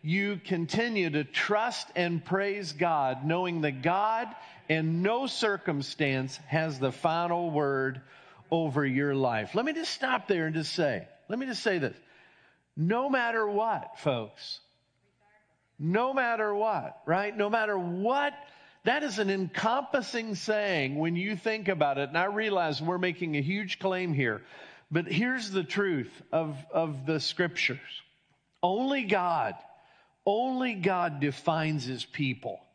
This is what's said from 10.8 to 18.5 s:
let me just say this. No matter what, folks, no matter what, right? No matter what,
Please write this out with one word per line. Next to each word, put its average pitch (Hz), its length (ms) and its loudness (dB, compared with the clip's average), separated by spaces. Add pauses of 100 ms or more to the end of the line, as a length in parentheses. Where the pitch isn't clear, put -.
let 214 100 -4
me 262 80 -4
just 240 160 -8
say 196 160 2
this. 139 180 -2 (800)
No 220 320 2
matter 233 400 2
what, 208 520 -2
folks, - 600 -4 (1200)
no 220 320 2
matter 226 400 0
what, 202 520 -2
right? 202 300 0
No 208 140 2
matter 214 300 2
what, 226 540 0 (500)